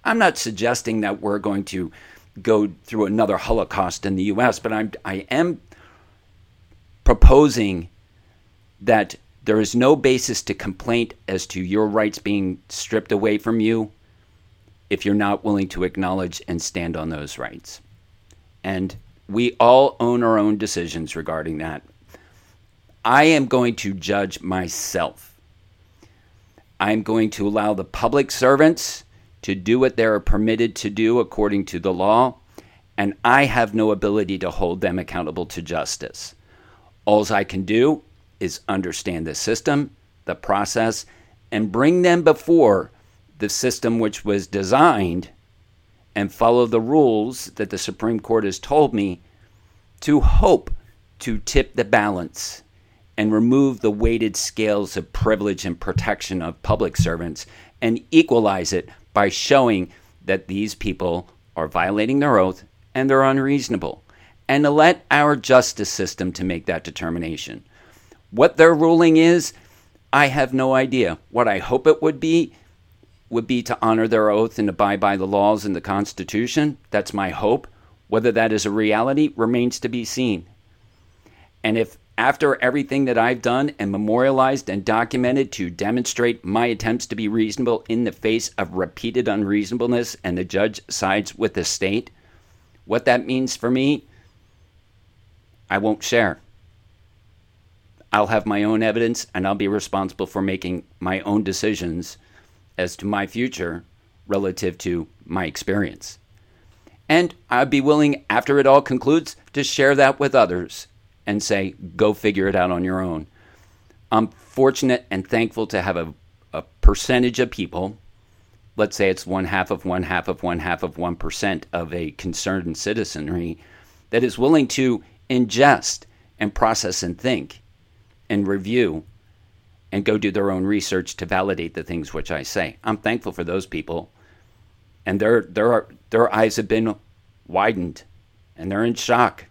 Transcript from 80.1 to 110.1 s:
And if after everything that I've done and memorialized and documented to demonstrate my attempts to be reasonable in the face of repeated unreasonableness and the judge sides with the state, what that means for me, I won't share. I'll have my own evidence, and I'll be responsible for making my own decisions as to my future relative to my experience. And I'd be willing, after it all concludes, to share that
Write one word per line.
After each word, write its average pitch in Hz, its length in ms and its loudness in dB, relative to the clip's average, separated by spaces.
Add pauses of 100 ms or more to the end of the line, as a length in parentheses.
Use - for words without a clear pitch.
And 110 120 0
if 113 220 -2 (220)
after 135 440 2
everything 135 420 0
that 120 120 0
I've 117 260 0
done 131 340 0
and 101 140 -4
memorialized 127 800 0
and 98 120 -6
documented 123 680 0
to 90 180 -6
demonstrate 117 720 -2
my 107 220 0
attempts 113 420 -4
to 107 80 -8
be 110 120 -4
reasonable 110 600 -2
in 117 180 0
the 98 60 -2
face - 460 -2
of 87 160 -6
repeated 104 540 -4
unreasonableness 107 960 -2
and 90 120 -4
the 92 80 -4
judge 101 460 -2
sides 98 460 -4
with - 180 -4
the 90 100 -4
state, 98 460 -4 (760)
what 113 200 -2
that 123 220 2
means 131 280 -2
for 117 140 -4
me, 131 340 0 (1700)
I 95 80 0
won't 107 240 -2
share. 110 380 0 (1700)
I'll 104 160 2
have 107 200 0
my 101 160 0
own 110 180 0
evidence, 113 540 -2
and 92 100 -2
I'll 98 80 0
be 98 140 -2
responsible 98 580 -4
for - 160 -6
making 92 440 -6 (140)
my 92 200 -4
own 104 240 -2
decisions 90 760 -4 (600)
as 90 180 -4
to 95 80 -14
my 101 220 -4
future 87 560 -6 (420)
relative 98 540 -4
to 87 280 -6 (160)
my 90 220 -8
experience. 95 720 -6 (880)
And 170 280 2 (120)
I'd 127 220 2
be 139 120 2
willing, 147 460 2
after 123 300 2
it 135 80 4
all 139 160 8
concludes, 139 540 0 (180)
to 139 100 -2
share 139 300 2
that 135 260 4